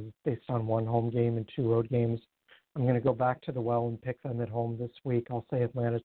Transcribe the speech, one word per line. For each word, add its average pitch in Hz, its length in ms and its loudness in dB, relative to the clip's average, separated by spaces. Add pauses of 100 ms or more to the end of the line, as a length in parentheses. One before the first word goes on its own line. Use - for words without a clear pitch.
(260)
based 120 240 -4
on 117 180 0
one 113 200 0
home 117 240 2
game 117 260 2
and 110 180 -4
two 117 160 2
road 113 200 2
games. 117 300 2 (560)
I'm 127 100 2
gonna 123 140 4
go 127 120 2
back 127 300 0
to 156 100 -6
the 127 80 -4
well 117 260 0
and 117 160 -6
pick 127 200 -6
them 120 180 -4
at 113 80 -2
home 117 300 -2
this 120 120 -6 (140)
week. 120 260 0
I'll 120 180 -4
say 123 140 0
Atlanta 117 420 0